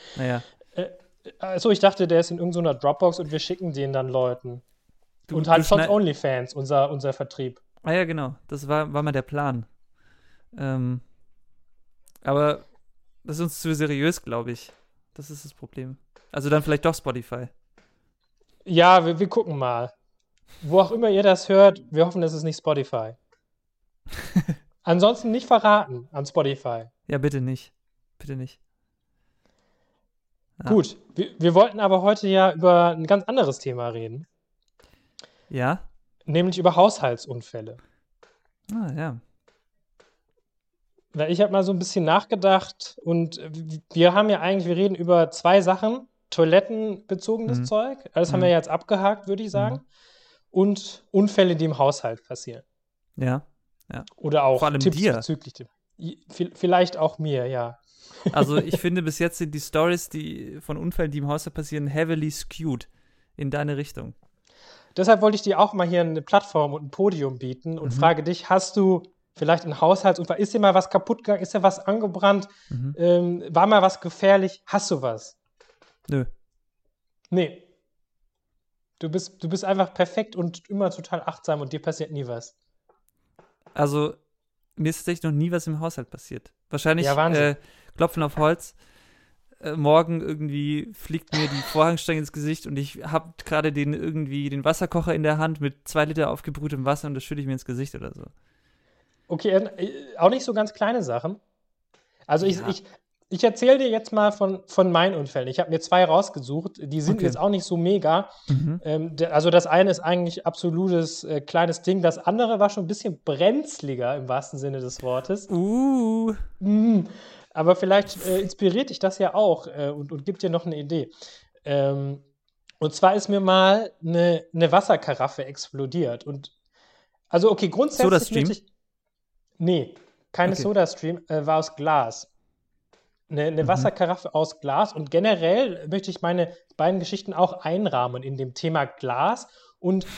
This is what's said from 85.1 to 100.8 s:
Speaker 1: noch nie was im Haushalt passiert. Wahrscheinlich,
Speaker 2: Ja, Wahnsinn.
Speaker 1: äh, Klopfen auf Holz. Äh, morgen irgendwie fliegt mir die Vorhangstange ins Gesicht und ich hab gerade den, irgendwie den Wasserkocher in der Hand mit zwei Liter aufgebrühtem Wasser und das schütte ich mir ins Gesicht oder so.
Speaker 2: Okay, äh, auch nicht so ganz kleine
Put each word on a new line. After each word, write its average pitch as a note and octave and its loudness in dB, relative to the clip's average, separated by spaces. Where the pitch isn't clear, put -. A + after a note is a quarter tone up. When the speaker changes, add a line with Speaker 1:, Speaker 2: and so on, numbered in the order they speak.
Speaker 1:
noch D#3+ -2
nie D#3 0
was E3+ -4
im D#3 -6
Haushalt D#3+ -8
passiert. - -18
Wahrscheinlich, D#3+ 0
Speaker 2:
Ja, C#3 2
Wahnsinn. D#3 2
Speaker 1:
äh, C#3+ 0
Klopfen E3 -2
auf D3 -4
Holz. D#3 0
Äh, D3+ -8
morgen D#3+ 4
irgendwie D3 -6
fliegt - -10
mir D3+ 0
die C#3 -6
Vorhangstange D#3+ 2
ins D3 -8
Gesicht D3+ -6
und C#3+ -8
ich C#3 -10
hab D#3+ -6
gerade D3+ -2
den, C#3+ -2
irgendwie C#3+ -6
den C#3 -6
Wasserkocher E3 0
in D#3 -2
der D3+ 2
Hand D#3 -4
mit C#3+ -6
zwei D3+ 0
Liter D#3 -2
aufgebrühtem C#3+ -8
Wasser D3 -2
und C#3+ -6
das C3 -8
schütte D3 -8
ich C3+ -8
mir C3+ -4
ins B2+ -10
Gesicht C3 -8
oder - -12
so. - -18
Speaker 2:
Okay, E3+ -4
äh, F#3+ -4
auch F3 6
nicht C4 -4
so A#3 -6
ganz G#3+ -2
kleine A3+ -2